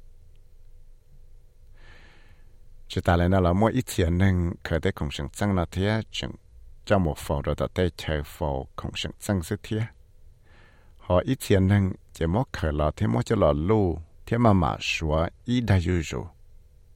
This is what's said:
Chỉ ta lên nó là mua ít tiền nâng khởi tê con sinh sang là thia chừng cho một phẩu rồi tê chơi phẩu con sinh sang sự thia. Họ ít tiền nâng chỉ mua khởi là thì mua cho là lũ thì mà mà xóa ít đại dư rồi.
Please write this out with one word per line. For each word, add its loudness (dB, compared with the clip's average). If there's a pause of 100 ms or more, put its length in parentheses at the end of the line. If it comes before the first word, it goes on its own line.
(3000)
Chỉ -6
ta 2
lên 4
nó 4
là 4
mua 4
ít 0 (100)
tiền 0
nâng 2 (100)
khởi -2
tê -2
con -6
sinh -8
sang -2
là 0
thia -2 (100)
chừng -8 (540)
cho 2
một 0
phẩu -4
rồi -2 (180)
tê 2
chơi -4
phẩu -6
con -8
sinh -8
sang -2
sự -6
thia. -4 (1120)
Họ 2
ít 0 (100)
tiền 6
nâng 4 (220)
chỉ -4
mua 2 (100)
khởi -2
là 0
thì -2
mua 0
cho -2
là 4
lũ 2 (260)
thì -2
mà 6
mà 2
xóa -2 (160)
ít 0
đại 2
dư 0
rồi. -6 (720)